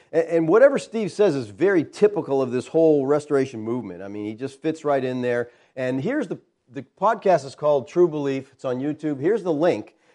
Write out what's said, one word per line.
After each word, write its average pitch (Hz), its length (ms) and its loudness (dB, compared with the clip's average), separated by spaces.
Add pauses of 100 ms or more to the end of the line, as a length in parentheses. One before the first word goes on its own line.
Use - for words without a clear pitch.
(120)
and, 165 160 2
and 165 200 0
whatever 247 300 6
Steve 208 320 -4
says 196 240 2
is 123 140 -4
very 160 340 2
typical 151 580 0
of 123 120 -2
this 123 160 -4
whole 156 360 4
Restoration 135 580 0
movement. 107 380 -6
I 98 60 -12
mean, 104 200 -8
he 110 80 -8
just 131 280 -12
fits 156 220 -4
right 139 180 0
in 127 200 -4
there. 120 280 -2 (240)
And 131 260 -4
here's 233 280 -4
the, - 100 -8 (300)
the 123 160 -14 (160)
podcast 190 440 2
is 135 120 -16
called 147 320 0
True 175 180 0
Belief. 139 460 -6
It's - 120 -14
on 127 140 -4
YouTube. 147 400 -6
Here's 185 240 -2
the 175 100 -2
link, 143 440 -2 (180)